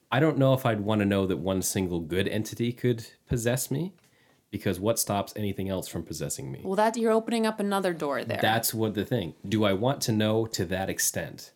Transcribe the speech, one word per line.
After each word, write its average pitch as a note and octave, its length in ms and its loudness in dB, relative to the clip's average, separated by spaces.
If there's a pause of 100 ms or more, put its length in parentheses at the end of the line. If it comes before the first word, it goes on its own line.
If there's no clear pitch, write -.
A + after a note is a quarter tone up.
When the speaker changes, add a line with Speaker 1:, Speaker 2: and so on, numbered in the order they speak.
(140)
Speaker 1:
I B2+ 60 4
don't D#3 160 4
know C3+ 160 6
if C3 140 2
I'd A2 140 2
wanna G#2 260 2
know G2 200 4
that F#2 120 0
one F#2 240 0
single F2+ 380 0
good E2 280 0
entity A2 440 -2
could B2 340 -2 (200)
possess A#2+ 440 0
me, D#3+ 240 -4 (560)
because G2 280 -2
what A2 200 2
stops G2+ 380 -2
anything G2 340 -4
else F#2 180 -4
from F2 140 -6
possessing D2 500 -8
me? - 100 -12
Speaker 2:
Well, F#3+ 140 -4
that, A3+ 220 2
you're A3+ 140 2
opening A3+ 340 0
up A3 140 -2
another G3 340 0
door C#3+ 280 -2
there. - 200 -4
Speaker 1:
That's A2+ 320 2
what A2 200 0
the G2+ 120 0
thing. F#2+ 280 -2 (140)
Do G#2+ 160 2
I G2+ 80 4
want A#2 300 0
to A#2 100 0
know G#2+ 360 2
to G2+ 180 -4
that F#2 240 -2
extent? - 640 -6